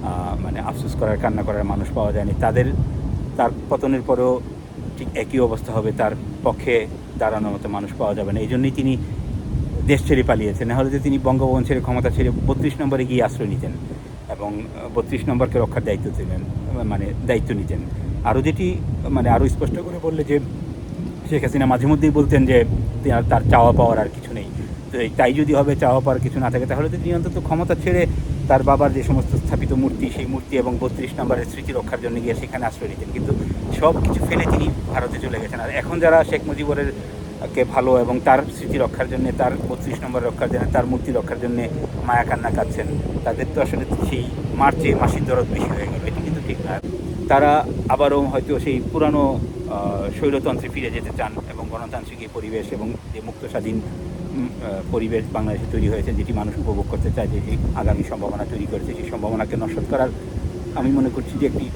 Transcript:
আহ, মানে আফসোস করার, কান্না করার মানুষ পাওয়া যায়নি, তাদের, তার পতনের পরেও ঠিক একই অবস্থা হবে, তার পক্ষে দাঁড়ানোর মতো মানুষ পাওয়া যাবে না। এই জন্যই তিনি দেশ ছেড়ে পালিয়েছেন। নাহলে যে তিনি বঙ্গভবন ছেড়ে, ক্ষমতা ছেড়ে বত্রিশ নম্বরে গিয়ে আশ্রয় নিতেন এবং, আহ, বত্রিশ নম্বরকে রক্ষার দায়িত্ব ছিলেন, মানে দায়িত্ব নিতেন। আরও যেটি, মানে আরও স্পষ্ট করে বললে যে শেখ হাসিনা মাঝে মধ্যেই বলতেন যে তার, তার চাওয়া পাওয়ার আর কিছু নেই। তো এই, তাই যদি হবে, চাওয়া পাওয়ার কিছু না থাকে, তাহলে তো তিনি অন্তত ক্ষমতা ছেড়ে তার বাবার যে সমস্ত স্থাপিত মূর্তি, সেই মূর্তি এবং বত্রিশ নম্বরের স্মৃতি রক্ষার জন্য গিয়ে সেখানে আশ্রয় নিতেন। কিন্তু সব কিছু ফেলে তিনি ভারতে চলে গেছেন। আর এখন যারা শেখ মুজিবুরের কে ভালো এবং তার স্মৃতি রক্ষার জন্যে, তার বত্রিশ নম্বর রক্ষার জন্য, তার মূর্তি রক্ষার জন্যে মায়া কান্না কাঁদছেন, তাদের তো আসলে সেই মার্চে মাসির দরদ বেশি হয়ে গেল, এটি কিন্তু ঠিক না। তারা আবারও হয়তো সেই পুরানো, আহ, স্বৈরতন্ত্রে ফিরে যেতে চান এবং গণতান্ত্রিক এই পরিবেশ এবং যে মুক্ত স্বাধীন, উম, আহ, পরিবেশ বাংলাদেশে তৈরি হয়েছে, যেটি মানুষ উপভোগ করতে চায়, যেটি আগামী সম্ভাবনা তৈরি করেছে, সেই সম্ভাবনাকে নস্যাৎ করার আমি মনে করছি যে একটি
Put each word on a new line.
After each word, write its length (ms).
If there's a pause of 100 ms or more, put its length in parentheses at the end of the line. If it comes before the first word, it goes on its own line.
আহ, 380
মানে 180
আফসোস 360
করার, 220
কান্না 260
করার 200
মানুষ 320
পাওয়া 160
যায়নি, 280
তাদের, 260 (720)
তার 120 (200)
পতনের 320
পরেও 380 (580)
ঠিক 180
একই 240
অবস্থা 340
হবে, 180
তার 200 (320)
পক্ষে 440 (300)
দাঁড়ানোর 360
মতো 160
মানুষ 280
পাওয়া 180
যাবে 180
না। 60
এই 80
জন্যই 240
তিনি 260 (880)
দেশ 200
ছেড়ে 160
পালিয়েছেন। 440
নাহলে 220
যে 100
তিনি 240
বঙ্গভবন 400
ছেড়ে, 180
ক্ষমতা 280
ছেড়ে 220 (160)
বত্রিশ 340
নম্বরে 240
গিয়ে 180
আশ্রয় 240
নিতেন 240 (580)
এবং, 320
আহ, 340
বত্রিশ 340
নম্বরকে 300
রক্ষার 240
দায়িত্ব 320
ছিলেন, 240 (480)
মানে 260 (140)
দায়িত্ব 260
নিতেন। 260 (440)
আরও 180
যেটি, 360 (320)
মানে 200
আরও 200
স্পষ্ট 300
করে 220
বললে 220
যে 160 (880)
শেখ 140
হাসিনা 220
মাঝে 220
মধ্যেই 220
বলতেন 360
যে 200 (440)
তার, 200
তার 200
চাওয়া 220
পাওয়ার 280
আর 160
কিছু 180
নেই। 100 (480)
তো 80
এই, 180
তাই 160
যদি 200
হবে, 220
চাওয়া 240
পাওয়ার 200
কিছু 200
না 120
থাকে, 140
তাহলে 240
তো 140
তিনি 120
অন্তত 280
ক্ষমতা 400
ছেড়ে 240 (400)
তার 160
বাবার 300
যে 100
সমস্ত 320
স্থাপিত 380
মূর্তি, 420
সেই 100
মূর্তি 320
এবং 220
বত্রিশ 400
নম্বরের 260
স্মৃতি 260
রক্ষার 300
জন্য 200
গিয়ে 140
সেখানে 300
আশ্রয় 240
নিতেন। 240
কিন্তু 200 (460)
সব 240
কিছু 220
ফেলে 260
তিনি 180 (240)
ভারতে 260
চলে 200
গেছেন। 200
আর 100
এখন 300
যারা 240
শেখ 240
মুজিবুরের 460 (600)
কে 80
ভালো 360
এবং 260
তার 140 (180)
স্মৃতি 200
রক্ষার 320
জন্যে, 280
তার 140 (180)
বত্রিশ 340
নম্বর 200
রক্ষার 260
জন্য, 240
তার 120
মূর্তি 260
রক্ষার 280
জন্যে 300 (360)
মায়া 180
কান্না 260
কাঁদছেন, 360 (380)
তাদের 220 (100)
তো 60
আসলে 240 (240)
সেই 140 (320)
মার্চে 400
মাসির 300
দরদ 240
বেশি 200
হয়ে 160
গেল, 220
এটি 160
কিন্তু 240
ঠিক 180
না। 140 (480)
তারা 380 (240)
আবারও 320
হয়তো 380
সেই 220 (100)
পুরানো, 480 (300)
আহ, 480
স্বৈরতন্ত্রে 520
ফিরে 220
যেতে 260
চান 140 (180)
এবং 220
গণতান্ত্রিক 500
এই 120
পরিবেশ 380
এবং 220 (200)
যে 120
মুক্ত 220
স্বাধীন, 340 (540)
উম, 120 (160)
আহ, 180 (100)
পরিবেশ 320 (100)
বাংলাদেশে 380
তৈরি 180
হয়েছে, 240
যেটি 200
মানুষ 240
উপভোগ 320
করতে 260
চায়, 120
যেটি 300 (180)
আগামী 340
সম্ভাবনা 360
তৈরি 260
করেছে, 300
সেই 80
সম্ভাবনাকে 480
নস্যাৎ 320
করার 200 (680)
আমি 160
মনে 180
করছি 300
যে 60
একটি 300